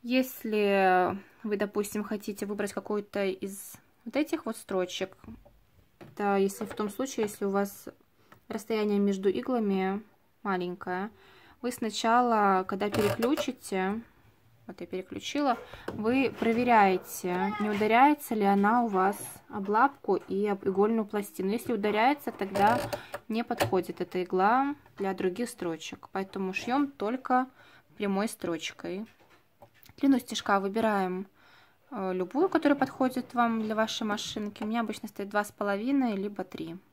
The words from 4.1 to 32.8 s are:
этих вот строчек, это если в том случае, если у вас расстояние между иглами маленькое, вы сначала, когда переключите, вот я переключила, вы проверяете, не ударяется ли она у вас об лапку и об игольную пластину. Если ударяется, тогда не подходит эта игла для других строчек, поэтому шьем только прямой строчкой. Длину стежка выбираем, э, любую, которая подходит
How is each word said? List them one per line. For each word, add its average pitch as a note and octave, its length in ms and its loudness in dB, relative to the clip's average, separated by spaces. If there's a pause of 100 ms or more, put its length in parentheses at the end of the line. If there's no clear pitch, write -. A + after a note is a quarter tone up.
этих D4+ 300 -2
вот A3+ 100 -6
строчек, F#3 640 -4 (800)
это G3+ 380 -2
если G3 260 0
в G#3 100 -10
том G#3+ 160 -4
случае, B3+ 360 -4
если G#3 180 -6
у G3 60 0
вас G3+ 400 -2 (580)
расстояние G#3 520 0
между G3 280 2
иглами G3+ 760 0 (420)
маленькое, F3+ 680 -4 (500)
вы B3 120 -4
сначала, A3 880 4
когда G3+ 260 -2
переключите, G#3+ 1120 0 (680)
вот A3+ 140 -16
я F3 80 -10
переключила, A#3 720 -2 (300)
вы A#3+ 520 0
проверяете, G3+ 1200 2
не G#3 100 0
ударяется A3+ 640 4
ли G#3+ 120 2
она G3+ 380 4
у A#3 40 0
вас G3 300 2 (320)
об G3 180 -8
лапку G#3+ 480 2
и G3 320 -2
об G3+ 180 -2
игольную G#3+ 380 2
пластину. G3+ 480 -4
Если A#3+ 220 -2
ударяется, A3 580 0
тогда G3+ 480 2 (480)
не A3+ 160 -4
подходит F#3 560 -2
эта F#3 240 -4
игла A#3 520 2 (220)
для G3 160 -2
других F#3+ 360 -2
строчек, - 640 -8
поэтому F#3+ 420 -4
шьем C#4 380 0
только B3+ 560 0 (500)
прямой G3+ 300 0
строчкой. F3 800 -6 (920)
Длину C#4 220 6
стежка G#3+ 400 0
выбираем, G3 680 0 (640)
э, F#3+ 240 -4
любую, F#3 360 0
которая D4 280 4
подходит B3+ 560 -2